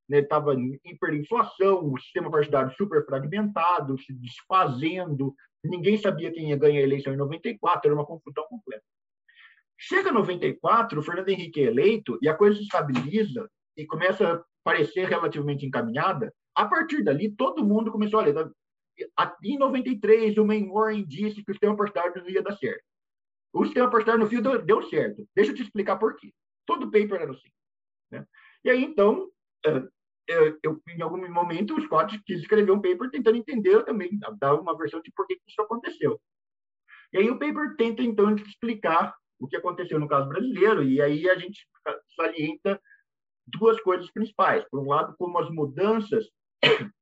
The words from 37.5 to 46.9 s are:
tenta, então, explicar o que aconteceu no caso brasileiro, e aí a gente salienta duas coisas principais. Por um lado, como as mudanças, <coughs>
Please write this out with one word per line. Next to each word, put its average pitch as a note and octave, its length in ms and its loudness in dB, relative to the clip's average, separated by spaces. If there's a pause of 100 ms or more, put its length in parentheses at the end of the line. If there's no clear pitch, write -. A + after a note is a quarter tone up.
tenta, A3+ 260 0
então, G#3+ 320 4
explicar G#3 800 -2 (240)
o C3+ 100 -12
que F3 100 -6
aconteceu E3+ 420 -4
no D3 80 -2
caso C#3 220 0
brasileiro, G3 520 2
e C3+ 200 2
aí D#3 280 2
a F#3 80 4
gente F3+ 300 -14 (480)
salienta D#3 680 -4 (640)
duas A3 360 2
coisas F3+ 280 -2
principais. F#3 600 0
Por C3+ 100 -6
um C3+ 80 -6
lado, D3 320 0
como F3+ 180 -4
as D#3+ 140 -2
mudanças, F#3+ 760 -2 (360)
<coughs> - 400 2